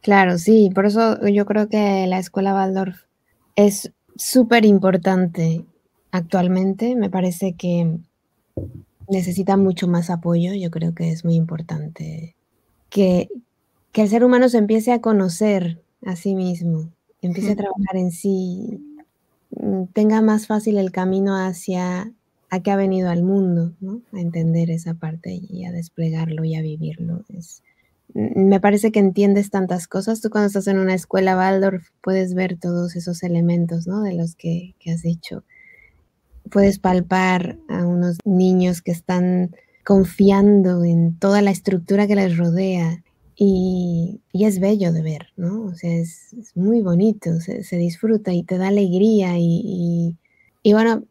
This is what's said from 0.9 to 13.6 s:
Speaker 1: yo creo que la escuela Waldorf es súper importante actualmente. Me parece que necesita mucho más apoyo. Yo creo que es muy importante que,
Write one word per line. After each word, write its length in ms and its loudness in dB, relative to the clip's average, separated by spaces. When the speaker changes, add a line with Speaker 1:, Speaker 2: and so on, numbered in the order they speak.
Speaker 1:
yo 180 2
creo 240 0
que 380 0
la 120 0
escuela 340 -2
Waldorf 480 -2
es 360 2
súper 500 4
importante 1000 2
actualmente. 840 -2
Me 140 -2
parece 460 -4
que 440 -2
necesita 500 -2
mucho 300 0
más 220 -2
apoyo. 440 -2
Yo 180 -6
creo 220 -4
que 180 -4
es 140 -8
muy 100 2
importante 1000 -6
que, 420 2